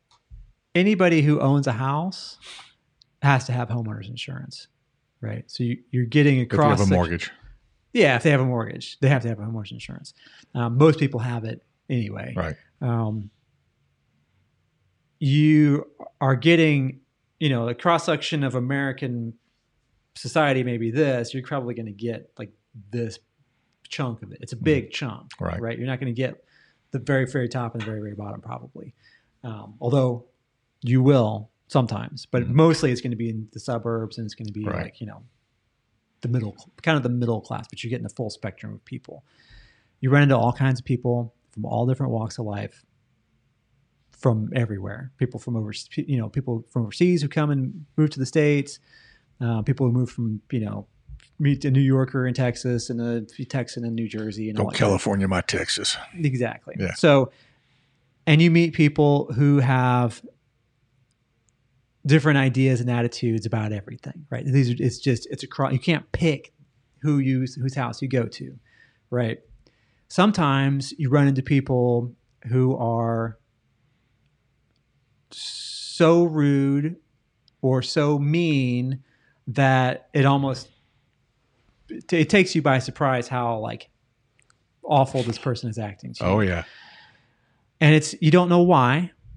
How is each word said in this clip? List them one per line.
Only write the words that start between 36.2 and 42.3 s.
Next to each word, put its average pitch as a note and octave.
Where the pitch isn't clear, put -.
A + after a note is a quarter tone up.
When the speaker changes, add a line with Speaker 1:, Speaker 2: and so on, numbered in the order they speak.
Speaker 1:
the A#2+
middle, A2+
kind D#3+
of C3+
the B2
middle A#2
class, G#2+
but -
you're A#2
getting A#2
the -
full A2
spectrum G#2+
of G2+
people. -
You C3
run C#3+
into C3+
all A#2
kinds C3
of -
people A#2+
from A2
all A2+
different C3
walks A2+